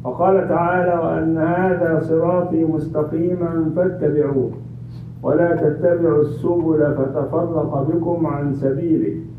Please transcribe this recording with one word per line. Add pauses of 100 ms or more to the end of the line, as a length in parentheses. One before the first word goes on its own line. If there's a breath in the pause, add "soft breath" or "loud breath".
وقال
تعالى: (100)
"وأن
هذا
صراطي
مستقيما
فاتبعوه (720 loud breath)
ولا
تتبعوا
السبل
فتفرق
بكم
عن
سبيله (240)